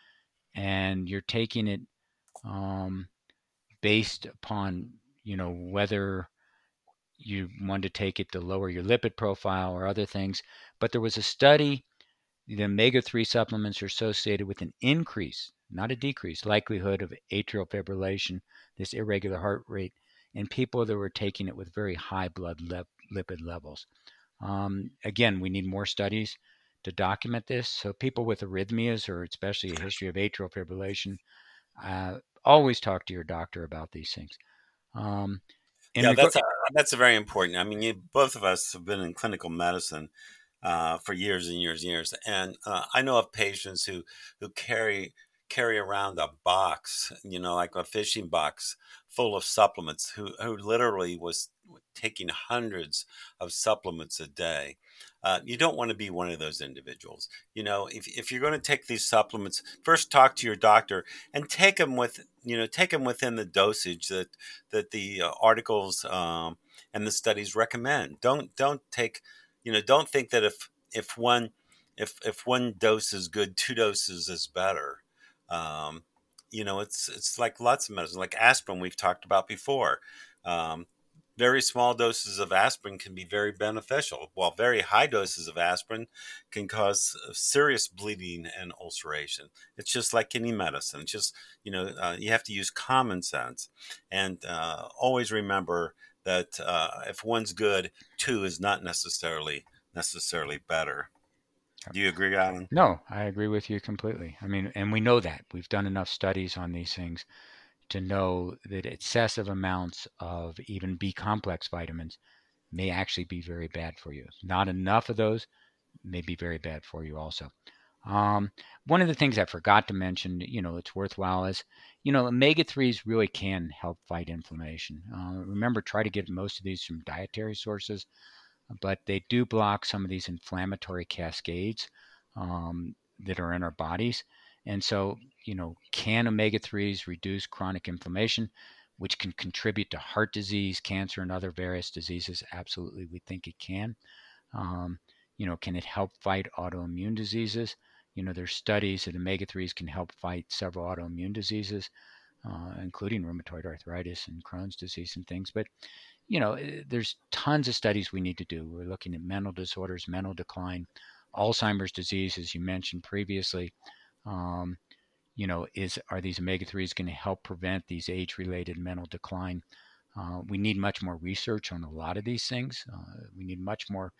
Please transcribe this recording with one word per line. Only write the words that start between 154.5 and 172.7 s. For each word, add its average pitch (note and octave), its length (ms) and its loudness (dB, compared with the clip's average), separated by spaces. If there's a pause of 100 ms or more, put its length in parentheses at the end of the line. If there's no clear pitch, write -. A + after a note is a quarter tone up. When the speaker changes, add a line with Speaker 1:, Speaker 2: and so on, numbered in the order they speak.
Speaker 1:
disease - 400 -10
and F2+ 120 -12
things. F#2 240 -8
But, G#2+ 140 -2 (640)
you G3 120 0
know, G#2+ 140 2
eh, C#3+ 340 -8
there's A#2+ 280 -2 (160)
tons D3 360 2
of B2 80 0
studies G#2 380 0
we F#2+ 80 -2
need F2+ 160 -2
to F2 80 -8
do. D#2+ 200 -8
We're E2+ 200 -12
looking F2+ 300 -8
at D#2+ 60 -10
mental G2 300 -4
disorders, F#2 560 -8
mental F#2+ 260 -4
decline, F2+ 520 -8 (500)
Alzheimer's G#2 560 2
disease, F#2+ 460 -4
as E2+ 160 -8
you E2+ 80 -6
mentioned F2+ 420 -6
previously. F#2+ 720 -4 (520)
Um, F2+ 520 -6 (580)
you G2+ 120 -4
know, F2 260 -2
is, F#2+ 260 -4 (120)
are F#2+ 100 -2
these F2 180 -4
omega-threes F#2 540 -4
gonna F2 180 -4
help F#2+ 300 -4
prevent F2+ 460 -4
these E2+ 200 -8
age-related F2+ 720 -6
mental F2+ 320 -8
decline? F2+ 540 -8 (520)
Uh, F2 320 -8
we G2+ 120 -2
need G#2 180 2
much G2 240 0
more F2+ 140 -4
research G2 560 -4
on E2+ 120 -8
a D#2 60 -10
lot D#2+ 280 -6
of G2+ 60 -6
these A#2+ 240 -4
things. B2+ 460 -6